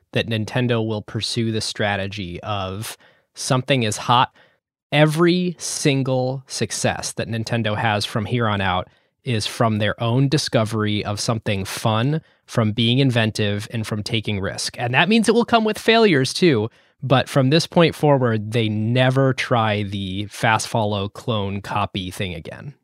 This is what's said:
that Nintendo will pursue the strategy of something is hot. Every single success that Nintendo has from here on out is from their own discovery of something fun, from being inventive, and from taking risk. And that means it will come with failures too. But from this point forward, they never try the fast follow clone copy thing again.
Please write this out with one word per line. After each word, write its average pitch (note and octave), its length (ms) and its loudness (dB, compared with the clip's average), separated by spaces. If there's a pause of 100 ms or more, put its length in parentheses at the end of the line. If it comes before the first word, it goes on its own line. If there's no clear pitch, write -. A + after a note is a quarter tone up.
(120)
that G2+ 160 -2
Nintendo A2+ 560 0
will A2 180 -4
pursue A2+ 500 -4
the A2 80 -2
strategy G2 800 -4
of G2+ 540 -6 (380)
something B2+ 480 0
is G#2+ 140 0
hot. - 380 2 (580)
Every E3+ 640 4
single C3 880 -2
success - 680 -4
that - 160 -6
Nintendo A2 480 -2
has G#2 280 0
from A2 200 -4
here A#2 240 0
on G2+ 120 0
out F#2 280 -2 (340)
is A#2 240 -2
from A2 320 0
their G#2 240 -2
own B2+ 260 2
discovery G#2+ 760 0
of G2+ 160 -4
something G#2+ 440 -2
fun, A#2+ 580 -2 (240)
from A2 260 0
being A#2 260 2
inventive, A2 720 0
and A2 160 -6
from G#2+ 160 -4
taking G#2 380 -2
risk. - 400 -6
And A#2+ 140 -4
that E3+ 140 4
means A3+ 200 4
it G#3+ 60 4
will A#3 100 4
come A3+ 180 2
with G#3+ 160 -2
failures G#3 540 4
too. A#2+ 380 2 (320)
But - 260 2
from C3 220 2
this D#3+ 160 4
point E3+ 280 4
forward, A#2+ 580 2
they A2+ 160 0
never B2+ 680 2
try A2 500 0
the G2 420 -6
fast A2 400 0
follow G#2 420 -2
clone G2+ 520 -4
copy G2 500 -4
thing F#2 240 -8
again. E2 500 -14